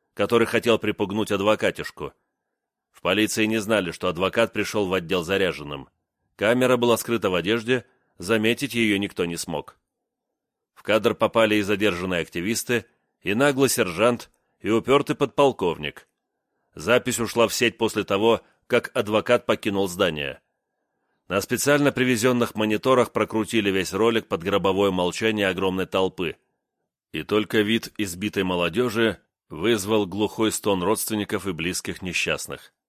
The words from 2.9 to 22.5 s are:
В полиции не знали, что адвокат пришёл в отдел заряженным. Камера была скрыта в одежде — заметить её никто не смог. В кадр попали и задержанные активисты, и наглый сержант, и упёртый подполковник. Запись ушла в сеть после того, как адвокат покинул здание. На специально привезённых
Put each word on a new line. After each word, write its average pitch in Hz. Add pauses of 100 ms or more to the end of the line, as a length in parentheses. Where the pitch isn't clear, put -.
В -
полиции 104
не 110
знали, 98
что 92
адвокат 95
пришёл 104
в 90
отдел 90
заряженным. 73 (460)
Камера 123
была 117
скрыта 107
в 90
одежде — 110 (320)
заметить 113
её 110
никто 98
не 85
смог. - (960)
В -
кадр 107
попали 110
и 104
задержанные 92
активисты, 107 (360)
и 95
наглый 135
сержант, 107 (300)
и 95
упёртый 135
подполковник. 92 (680)
Запись -
ушла 113
в -
сеть 117
после 107
того, 104 (260)
как -
адвокат 107
покинул 98
здание. 80 (880)
На 95
специально 143
привезённых 123